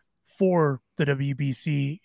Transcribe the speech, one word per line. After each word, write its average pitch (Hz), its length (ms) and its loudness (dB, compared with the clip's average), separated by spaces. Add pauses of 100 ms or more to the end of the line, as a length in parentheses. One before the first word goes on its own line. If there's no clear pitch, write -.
(240)
for 165 560 2 (160)
the 160 80 0
W 139 300 0
B 135 180 -2
C, 143 520 -4